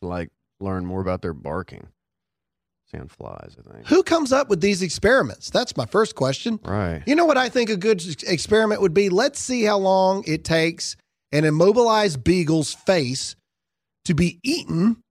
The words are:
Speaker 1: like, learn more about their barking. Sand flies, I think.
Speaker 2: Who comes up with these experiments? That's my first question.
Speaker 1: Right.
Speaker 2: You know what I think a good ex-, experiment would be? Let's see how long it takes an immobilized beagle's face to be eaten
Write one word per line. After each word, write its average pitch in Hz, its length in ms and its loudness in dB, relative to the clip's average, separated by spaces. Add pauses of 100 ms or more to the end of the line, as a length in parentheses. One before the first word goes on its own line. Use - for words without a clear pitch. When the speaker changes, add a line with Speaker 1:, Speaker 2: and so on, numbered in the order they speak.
Speaker 1:
like, 87 260 -8 (300)
learn 95 260 -6
more 92 160 -6
about 92 220 -4
their 87 100 -6
barking. 78 540 -10 (1040)
Sand - 220 -14
flies, 50 460 -18
I - 140 -20
think. - 140 -20
Speaker 2:
Who 370 160 4
comes 320 300 0
up 269 180 2
with 180 100 0
these 196 220 0
experiments? 196 680 0
That's 240 260 -4
my 117 100 -4
first 214 300 -2
question. 143 480 -2
Speaker 1:
Right. 90 420 -4
Speaker 2:
You 269 80 2
know 339 120 2
what 285 120 4
I 254 100 0
think 233 220 -2
a 214 60 0
good 185 300 0
ex-, 160 180 -12
experiment 208 560 0
would 190 120 2
be? 202 160 2
Let's 226 300 0
see 247 240 -4
how 208 160 2
long 190 480 2
it 160 180 -2
takes 165 520 -2 (340)
an 151 140 2
immobilized 196 800 4
beagle's 160 500 2
face 139 640 -2 (680)
to 175 80 2
be 170 280 0
eaten 220 540 0 (140)